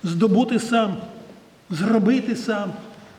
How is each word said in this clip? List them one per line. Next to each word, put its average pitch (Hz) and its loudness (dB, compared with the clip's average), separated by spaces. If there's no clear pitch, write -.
здобути 202 2
сам, 214 0
зробити 220 2
сам, 208 -4